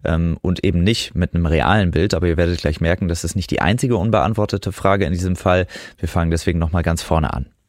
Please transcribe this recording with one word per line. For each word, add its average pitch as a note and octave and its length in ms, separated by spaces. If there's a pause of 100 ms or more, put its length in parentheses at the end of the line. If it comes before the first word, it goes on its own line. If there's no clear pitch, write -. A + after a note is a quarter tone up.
ähm, E2 380
und F2+ 200
eben E2+ 220
nicht - 300
mit F2 200
einem E2+ 120
realen E2+ 440
Bild. D#2+ 220
Aber E2+ 160
ihr D#2+ 80
werdet E2+ 240
gleich D2+ 220
merken, F2 260
das E2+ 160
ist E2 100
nicht F#2 160
die - 120
einzige A#2+ 340
unbeantwortete G2+ 760
Frage G2 340
in D#2+ 80
diesem F2+ 220
Fall. F2+ 300 (300)
Wir E2 120
fangen E2+ 220
deswegen E2+ 280
nochmal E2 240
ganz E2+ 180
vorne D#2+ 320
an. C2 140 (220)